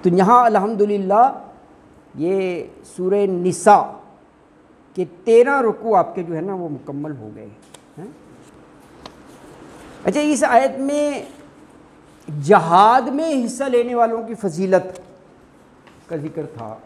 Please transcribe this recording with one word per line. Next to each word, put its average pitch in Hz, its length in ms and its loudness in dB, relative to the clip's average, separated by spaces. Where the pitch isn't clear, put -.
तो 185 80 4
यहाँ 208 340 4
अल्हम्दुलिल्लाह 208 760 2
ये 180 540 -4
सूरह 196 420 -2
निसा 185 480 4
के 185 80 -4
तेरह 240 360 4
रुकू 220 340 0
आपके 180 280 0
जो 170 120 -8
है 156 80 -6
ना 196 120 -6
वो 175 160 -8
मुकम्मल 143 420 -10
हो 113 160 -14
गए 107 220 -18
हैं। 208 160 -18
अच्छा, 202 140 0
इस 302 240 0
आयत 262 360 2
में 285 460 -4
जहाद 180 840 4
में 285 160 -4
हिस्सा 277 420 -4
लेने 240 260 0
वालों 233 300 0
की 226 120 -12
फजीलत 185 680 -2
का 170 80 -6
जिक्र 147 300 -8
था। 113 380 -14